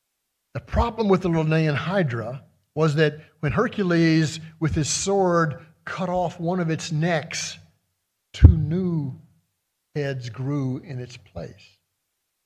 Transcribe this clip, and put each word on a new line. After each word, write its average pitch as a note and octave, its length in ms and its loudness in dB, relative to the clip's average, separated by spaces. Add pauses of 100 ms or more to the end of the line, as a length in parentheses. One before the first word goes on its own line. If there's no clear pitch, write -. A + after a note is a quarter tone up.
(540)
The - 80 -10
problem A3+ 460 -2
with F#3 140 4
the F#3 80 -2
Lernaean D#3+ 460 2
Hydra C3+ 680 -4 (300)
was D3+ 220 0
that D3+ 240 2 (220)
when C#3+ 100 -2
Hercules, E3 880 2 (200)
with D#3+ 140 -2
his D#3 160 -2
sword, F3 760 0 (200)
cut F#3 240 -6
off F3+ 300 -4
one F3 200 -2
of E3 120 -2
its - 200 -6
necks, D#3+ 680 -4 (760)
two - 140 12
new D#3+ 680 2 (800)
heads C#3 360 -6
grew C3 500 -4
in C#3 200 -12
its B2 180 -14
place. - 600 -18 (680)